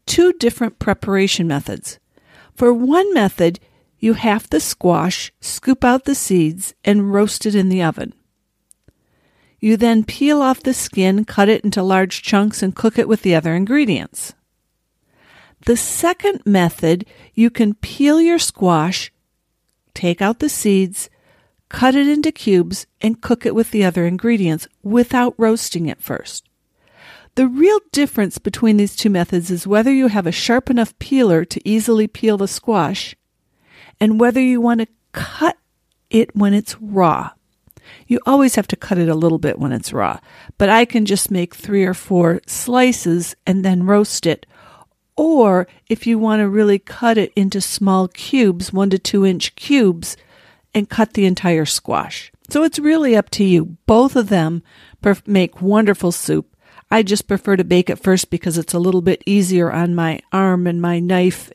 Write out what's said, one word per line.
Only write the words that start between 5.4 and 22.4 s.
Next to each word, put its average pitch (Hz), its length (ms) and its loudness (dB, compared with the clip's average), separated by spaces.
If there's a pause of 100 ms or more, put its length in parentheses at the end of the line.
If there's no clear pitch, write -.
scoop - 440 -4
out 254 200 2
the 277 100 -2
seeds, 175 600 -2 (100)
and 202 280 2
roast 208 320 0
it 208 100 -2
in 190 140 2
the 185 140 0
oven. - 320 -4 (1500)
You 220 160 2
then 220 280 2
peel 294 360 0
off 262 220 0
the 262 120 -2
skin, 190 500 0
cut 202 240 0
it 220 160 2
into 202 180 -2
large 190 400 0
chunks, 208 400 0
and 190 120 -4
cook 226 240 -2
it 233 100 0
with 220 140 0
the 180 120 2
other 160 200 0
ingredients. 196 800 -2 (1300)
The 240 100 4
second - 680 -4
method, 180 580 2 (300)
you 233 160 4
can 214 240 0
peel 294 460 0
your 339 180 2
squash, 175 720 -2 (840)
take 175 260 -2
out 208 180 -2
the 302 100 -2
seeds, 190 600 -2 (600)
cut 254 260 0
it 277 120 2
into 294 240 0
cubes, 185 560 -2 (140)